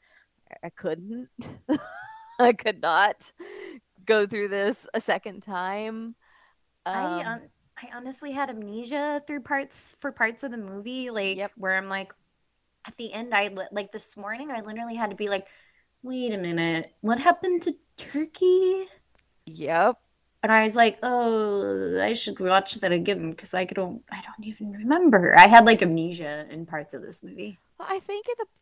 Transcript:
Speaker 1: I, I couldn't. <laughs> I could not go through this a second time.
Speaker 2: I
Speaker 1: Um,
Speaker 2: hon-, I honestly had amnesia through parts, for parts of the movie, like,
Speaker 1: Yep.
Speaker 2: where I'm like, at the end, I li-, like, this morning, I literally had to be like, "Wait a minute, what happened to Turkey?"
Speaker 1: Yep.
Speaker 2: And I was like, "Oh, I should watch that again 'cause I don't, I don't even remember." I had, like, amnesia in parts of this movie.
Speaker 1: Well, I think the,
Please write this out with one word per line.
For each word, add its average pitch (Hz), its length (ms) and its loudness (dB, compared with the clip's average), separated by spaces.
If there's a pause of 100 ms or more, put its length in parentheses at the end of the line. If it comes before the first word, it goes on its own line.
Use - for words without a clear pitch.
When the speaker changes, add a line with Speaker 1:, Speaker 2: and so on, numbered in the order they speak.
(500)
Speaker 1:
I, - 160 -16
I 170 40 -10
couldn't. 196 600 -8 (480)
<laughs> - 600 -16
I 247 140 6
could 214 300 -4
not 175 500 2 (720)
go 214 220 4
through 208 220 -4
this 202 440 -2
a 226 80 -2
second 196 420 -6
time. 214 760 -8 (680)
Speaker 2:
I 180 360 -4
Speaker 1:
Um, - 40 -8
Speaker 2:
hon-, 233 260 -10 (320)
I 240 140 -18
honestly 269 360 -12
had 269 180 -4
amnesia 240 760 -6
through 294 140 -8
parts, - 600 -8
for 285 120 -8
parts 226 320 -4
of 269 60 -8
the 233 80 -10
movie, 214 500 -10
like, 196 300 -4
Speaker 1:
Yep. 196 180 -8
Speaker 2:
where 190 220 -2
I'm 196 100 -6
like, 196 240 -8 (720)
at 226 120 -18
the 226 160 -10
end, 233 200 -6
I 202 140 2
li-, 196 240 -8
like, 202 180 -6
this - 280 -14
morning, 226 320 -12
I 240 100 -8
literally 226 360 -10
had 226 140 -2
to 190 60 -10
be 208 120 -4
like, 196 180 -4 (580)
"Wait 254 280 -4
a 202 60 -4
minute, 165 640 -4
what 233 180 0
happened 349 440 2
to 330 120 -4 (220)
Turkey?" 370 880 0 (600)
Speaker 1:
Yep. 165 520 0 (460)
Speaker 2:
And 220 80 2
I 220 100 6
was 220 140 0
like, 226 260 4
"Oh, 202 1000 0
I 208 140 2
should 208 240 -6
watch 190 380 2
that 190 160 0
again 175 420 -2
'cause - 180 -14
I 185 120 -2
don't, 180 460 -6
I 190 120 -12
don't - 240 -16
even 214 260 -12
remember." 226 640 6
I 180 120 12
had, 226 180 12
like, 226 160 6
amnesia 165 680 -2
in 160 160 -12
parts 156 280 -10
of 120 80 -12
this - 220 -16
movie. 190 340 -14 (200)
Speaker 1:
Well, - 120 -14
I 381 80 -6
think 403 280 -10
the, 466 200 -8 (140)